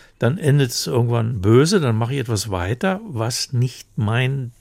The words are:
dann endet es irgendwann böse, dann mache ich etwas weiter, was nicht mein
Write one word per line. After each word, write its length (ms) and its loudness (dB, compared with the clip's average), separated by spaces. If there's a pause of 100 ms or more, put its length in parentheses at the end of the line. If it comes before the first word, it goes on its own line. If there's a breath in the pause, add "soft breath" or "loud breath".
(180 loud breath)
dann 200 0
endet 320 2
es 160 -6
irgendwann 540 0
böse, 400 6
dann 160 2
mache 180 -2
ich 60 -2
etwas 300 -4
weiter, 560 -2
was 460 -6
nicht 440 -4
mein 640 -2